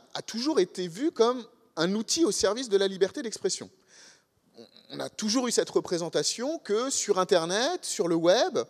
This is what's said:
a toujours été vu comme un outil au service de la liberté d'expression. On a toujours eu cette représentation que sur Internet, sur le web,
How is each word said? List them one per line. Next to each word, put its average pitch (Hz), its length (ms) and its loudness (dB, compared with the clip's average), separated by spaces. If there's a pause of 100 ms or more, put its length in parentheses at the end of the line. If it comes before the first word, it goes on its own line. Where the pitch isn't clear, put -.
(140)
a 147 80 -10
toujours 254 380 -2
été 180 260 -2
vu 214 240 -4
comme 233 340 2 (320)
un 175 200 2
outil 320 280 0
au 214 60 2
service 220 380 -2
de 196 80 2
la 196 100 4
liberté 190 340 0
d'expression. 196 480 -6 (1200)
On 143 100 -12
a 135 80 -6
toujours 233 400 0
eu - 20 0
cette - 200 2
représentation 175 920 -2
que 233 280 -2
sur 196 300 0
Internet, 190 640 0
sur - 220 -4
le 165 80 2
web, 220 540 4